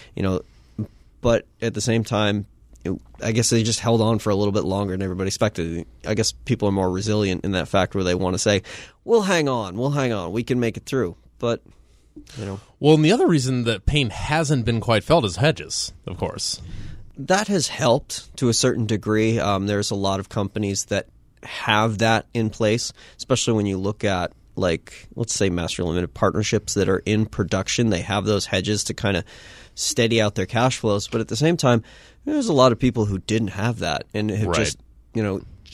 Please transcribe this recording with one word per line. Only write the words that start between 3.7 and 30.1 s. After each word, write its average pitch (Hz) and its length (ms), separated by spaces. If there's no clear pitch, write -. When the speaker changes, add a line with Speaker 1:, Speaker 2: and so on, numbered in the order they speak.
Speaker 1:
held 117 220
on 110 160
for 107 100
a 101 60
little 101 180
bit 104 120
longer 95 280
than 95 80
everybody 95 280
expected. 85 580
I 104 60
guess 110 200
people 110 360
are 98 40
more 92 180
resilient 98 540
in 98 80
that 90 140
fact 92 280
where 95 100
they 90 100
wanna 92 220
say, 104 240
"We'll 220 180
hang 175 260
on, 107 300
we'll 135 140
hang 131 200
on, 90 200
we 117 100
can 123 180
make 117 160
it - 80
through." 110 320
But, 117 240
you 110 80
know. 98 160
Speaker 2:
Well, 151 160
and 156 60
the 160 100
other 330 140
reason 127 380
that 113 220
pain 139 240
hasn't 147 560
been 117 160
quite 110 200
felt 151 220
is 87 120
hedges, 110 580
of 87 120
course. - 420
Speaker 1:
That 190 320
has 196 200
helped - 680
to 120 140
a - 20
certain 120 320
degree. 107 540
Um, 98 280
there's 104 240
a 107 40
lot 98 260
of 95 80
companies 101 580
that 101 200
have 107 560
that 113 360
in 110 160
place, 113 420
especially - 380
when 104 100
you 95 140
look 101 260
at, 90 280
like, - 580
let's - 180
say 98 160
master 87 360
limited 87 280
partnerships 104 640
that 98 160
are 92 160
in 107 180
production. 101 640
They 90 140
have 101 240
those 104 180
hedges 101 400
to - 100
kinda 98 300
steady 113 460